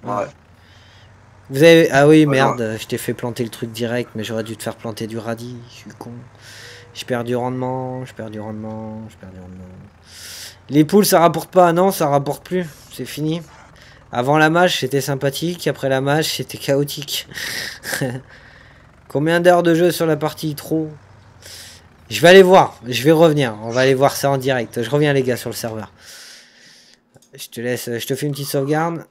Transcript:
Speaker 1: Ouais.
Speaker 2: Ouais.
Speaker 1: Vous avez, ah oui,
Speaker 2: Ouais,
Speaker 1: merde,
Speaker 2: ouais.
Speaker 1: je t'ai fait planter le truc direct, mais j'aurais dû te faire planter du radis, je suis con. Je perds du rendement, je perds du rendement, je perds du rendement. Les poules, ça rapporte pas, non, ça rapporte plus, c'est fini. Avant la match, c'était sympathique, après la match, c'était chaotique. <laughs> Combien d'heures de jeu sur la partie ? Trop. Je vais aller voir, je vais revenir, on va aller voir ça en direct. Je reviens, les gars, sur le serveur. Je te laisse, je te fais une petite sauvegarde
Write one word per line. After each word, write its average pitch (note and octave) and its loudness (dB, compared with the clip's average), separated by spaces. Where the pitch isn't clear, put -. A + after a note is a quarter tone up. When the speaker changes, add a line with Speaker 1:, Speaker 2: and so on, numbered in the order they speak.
Speaker 1:
Ouais. A#2+ -6
Speaker 2:
Ouais. - -12
Speaker 1:
Vous C3+ 2
avez, E3 8
ah C#3 6
oui, D#3 8
Speaker 2:
Ouais, D3+ 6
Speaker 1:
merde, C3+ 2
Speaker 2:
ouais. A2 -4
Speaker 1:
je - -12
t'ai B2 -6
fait - -6
planter A#2+ -8
le A2+ -6
truc A#2 -10
direct, A#2 -6
mais A2 -8
j'aurais A2 -6
dû A2 -12
te - -16
faire A2 -8
planter A2+ -10
du A2 -10
radis, A#2 -10
je - -20
suis - -20
con. A#2+ -16
Je - -14
perds A#2+ -4
du A#2+ -4
rendement, B2+ -6
je - -18
perds A2 -14
du G#2+ -12
rendement, A2 -12
je - -20
perds F#2+ -20
du F#2 -20
rendement. F#2 -18
Les D3 4
poules, F#3+ 4
ça F3 4
rapporte E3 2
pas, F3+ 6
non, F#3 4
ça E3+ -2
rapporte C#3+ -2
plus, F3+ -6
c'est C3 -12
fini. D#3 -6
Avant B2+ 0
la D#3 4
match, F3 2
c'était C3+ -2
sympathique, C#3+ -4
après C#3 -4
la C3+ 0
match, D3 0
c'était - -10
chaotique. C#3+ -4
<laughs> - -14
Combien D#3+ 0
d'heures F3 6
de E3+ 2
jeu E3+ 2
sur E3 -2
la D#3 0
partie ? D3+ -6
Trop. D#3 -6
Je G#2 -6
vais D#3+ 8
aller F#3 12
voir, F3+ 4
je A#2+ -6
vais D3+ 4
revenir, D3 4
on A2+ -8
va A#2+ 0
aller C3+ 4
voir C3+ 2
ça C#3 -2
en C#3 0
direct. B2+ -4
Je A2+ -6
reviens, D3 2
les C3+ 2
gars, B2 -2
sur - -10
le A2 -8
serveur. A2 -10
Je - -16
te - -14
laisse, A#2+ -6
je A#2 -6
te C#3 -4
fais C#3 -6
une D3 -4
petite C#3+ -8
sauvegarde D3+ -2